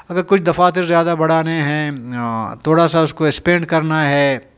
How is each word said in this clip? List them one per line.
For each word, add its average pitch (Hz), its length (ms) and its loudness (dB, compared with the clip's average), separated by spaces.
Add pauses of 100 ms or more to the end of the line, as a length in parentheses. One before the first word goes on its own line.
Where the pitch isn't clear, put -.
अगर 180 120 -2
कुछ 190 200 2
दफातर 175 420 2
ज़्यादा 170 320 2
बढ़ाने 160 360 0
हैं, 147 640 -4
आ, 117 400 -4
थोड़ा 160 320 2
सा 160 140 0
उसको 160 260 -2
एक्सपेंड 170 380 0
करना 156 380 -2
है, 139 540 0